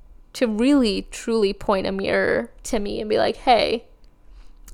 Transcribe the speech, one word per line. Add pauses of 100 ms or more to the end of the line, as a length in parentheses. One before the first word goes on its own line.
(340)
to
really,
truly
point
a
mirror (140)
to
me
and
be
like,
"Hey, (880)